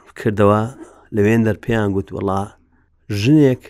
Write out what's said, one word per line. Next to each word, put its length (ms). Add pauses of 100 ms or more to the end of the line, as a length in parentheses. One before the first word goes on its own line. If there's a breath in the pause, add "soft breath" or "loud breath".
(180)
کردەوە، 440 (520 loud breath)
لەوێن 320
دەر 180
پێیان 300
گوت: 220
«وەڵا، 260 (800)
ژنێک 500